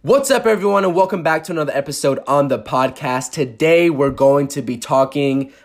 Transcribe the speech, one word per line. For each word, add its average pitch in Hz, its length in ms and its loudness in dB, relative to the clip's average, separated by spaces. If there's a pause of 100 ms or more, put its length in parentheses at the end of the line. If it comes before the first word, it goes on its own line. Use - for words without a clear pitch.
What's 269 280 2
up, 233 160 2
everyone, 202 380 2
and 180 100 0
welcome 185 280 0
back 160 220 -2
to 180 80 -10
another 151 220 -4
episode 139 520 -2
on 139 220 2
the 127 100 -2
podcast. 131 720 -4
Today, 160 580 2
we're 143 180 0
going 139 400 2
to 139 140 -6
be 120 160 -6
talking 135 720 0 (120)